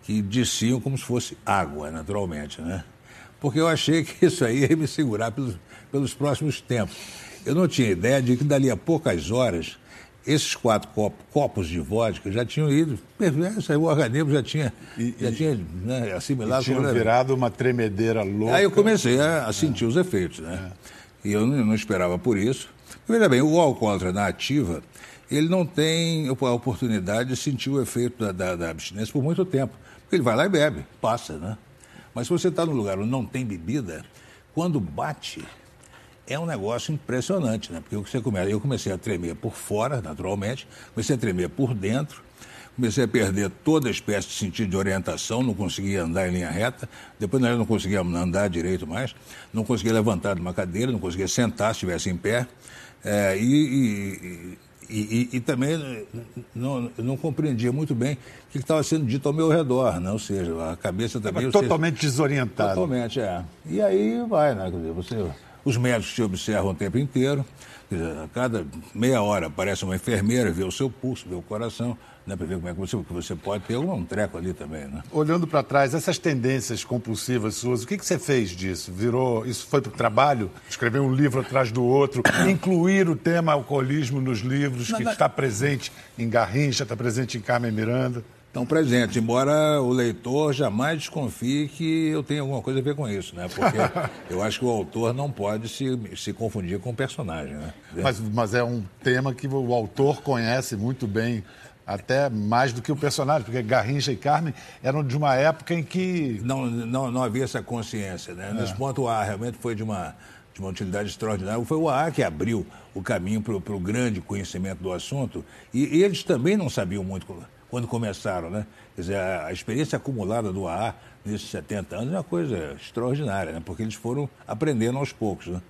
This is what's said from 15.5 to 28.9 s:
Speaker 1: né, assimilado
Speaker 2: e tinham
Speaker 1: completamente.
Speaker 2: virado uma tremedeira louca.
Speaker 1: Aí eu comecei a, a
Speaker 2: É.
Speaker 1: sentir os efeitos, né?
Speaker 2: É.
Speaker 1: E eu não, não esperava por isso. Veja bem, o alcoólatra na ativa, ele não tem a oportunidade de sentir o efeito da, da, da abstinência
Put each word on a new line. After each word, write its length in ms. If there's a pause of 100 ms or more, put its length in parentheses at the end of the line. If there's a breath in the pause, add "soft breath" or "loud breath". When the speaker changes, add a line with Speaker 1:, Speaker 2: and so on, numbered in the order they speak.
Speaker 1:
né, 280
assimilado 500
Speaker 2:
e 40
tinham 120
Speaker 1:
completamente. 240
Speaker 2:
virado 320
uma 160
tremedeira 720
louca. 340
Speaker 1:
Aí 80
eu 60
comecei 500
a, 260
a 20
Speaker 2:
É. 40
Speaker 1:
sentir 320
os 120
efeitos, 440
né? 320 (520 loud breath)
Speaker 2:
É. 40
Speaker 1:
E 40
eu 140
não, 200
não 80
esperava 440
por 200
isso. 300 (400 loud breath)
Veja 200
bem, 120
o 180
alcoólatra 540
na 140
ativa, 560 (480 loud breath)
ele 180
não 160
tem 640
a 40
oportunidade 1000
de 60
sentir 340
o 100
efeito 420
da, 100
da, 240
da 140
abstinência 420